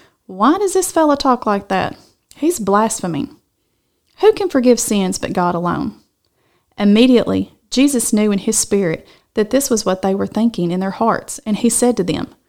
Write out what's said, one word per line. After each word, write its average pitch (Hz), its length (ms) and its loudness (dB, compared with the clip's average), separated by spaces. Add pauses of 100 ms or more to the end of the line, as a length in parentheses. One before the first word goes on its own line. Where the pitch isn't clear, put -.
(260)
"Why 226 320 2
does 392 140 -2
this 370 180 0
fella 302 260 2
talk 254 300 0
like 202 220 -2
that? - 280 -4 (380)
He's 339 240 -2
blaspheming. 196 800 -2 (800)
Who 427 140 4
can 403 160 -2
forgive 247 320 2
sins 190 360 -2
but - 160 -6
God 175 220 0
alone?" 170 400 -4 (840)
Immediately, 208 800 4 (160)
Jesus 277 420 0
knew 214 200 2
in 196 80 -2
his - 180 -2
spirit 196 480 -2 (280)
that 214 160 -2
this 269 200 0
was 220 140 -2
what 190 180 -2
they 190 100 0
were 196 140 -2
thinking 196 460 -2
in 185 80 -2
their 190 100 -4
hearts, - 560 -4
and 208 100 -2
he 233 140 0
said 240 260 2
to 185 80 0
them, 156 240 -4 (200)